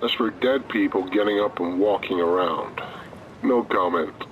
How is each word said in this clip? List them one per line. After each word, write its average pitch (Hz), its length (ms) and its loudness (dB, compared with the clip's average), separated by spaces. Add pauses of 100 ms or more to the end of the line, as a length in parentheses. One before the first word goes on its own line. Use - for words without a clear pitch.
As 120 100 0
for 113 180 0
dead 127 380 0
people 95 400 0
getting 104 320 2
up 104 180 0
and 90 220 -2
walking 95 400 2
around, 87 600 0 (640)
no 120 220 4
comment. 87 500 0 (180)